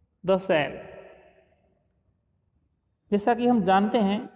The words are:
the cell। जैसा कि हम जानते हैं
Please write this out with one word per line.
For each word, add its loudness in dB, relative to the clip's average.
the 2
cell। -2
जैसा 0
कि 0
हम 4
जानते 2
हैं 0